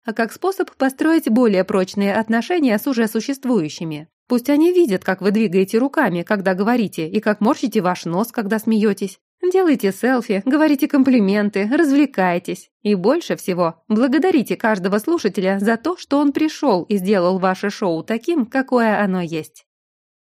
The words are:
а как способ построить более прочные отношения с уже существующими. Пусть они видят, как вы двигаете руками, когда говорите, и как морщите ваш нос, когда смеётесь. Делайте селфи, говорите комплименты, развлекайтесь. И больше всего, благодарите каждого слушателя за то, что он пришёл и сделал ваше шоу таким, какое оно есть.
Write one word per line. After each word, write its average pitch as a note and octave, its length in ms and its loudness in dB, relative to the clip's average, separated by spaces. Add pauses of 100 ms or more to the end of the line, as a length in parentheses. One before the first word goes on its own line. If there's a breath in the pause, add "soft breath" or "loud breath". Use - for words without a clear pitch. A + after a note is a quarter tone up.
а A3+ 80 -6
как A3+ 200 -4
способ - 400 -4
построить D4 580 0
более G#3+ 340 4
прочные G3 500 -2
отношения A3+ 640 0
с - 80 -10
уже A#3 220 0
существующими. G3 1000 -4 (200)
Пусть B3 220 0
они D#4+ 220 4
видят, D#4 320 2
как F#3 180 -2
вы G3 80 2
двигаете G3 480 2
руками, A#3 440 0
когда F#3+ 320 -2
говорите, F#3+ 540 -2
и G3 120 -2
как G#3 200 -2
морщите A#3 400 0
ваш F3 240 -2
нос, E3+ 260 -2
когда G#3+ 280 -4
смеётесь. G#3 600 -2 (240)
Делайте F4+ 480 2
селфи, A3 540 -2
говорите D4 420 2
комплименты, G#3 840 2
развлекайтесь. C4 1000 0 (120)
И G#3 120 2
больше G3 420 0
всего, F3 520 -4
благодарите C4+ 680 2
каждого G3+ 420 0
слушателя G3 640 -2
за A3 180 0
то, E4+ 180 -4
что - 220 -2
он C#4+ 140 2
пришёл C4+ 520 0
и G#3 140 -2
сделал F#3 400 0
ваше F#3 320 -2
шоу E3 320 -4
таким, A#3 440 -2
какое A#3 560 0
оно F#3 200 0
есть. D#3+ 420 -10 (580)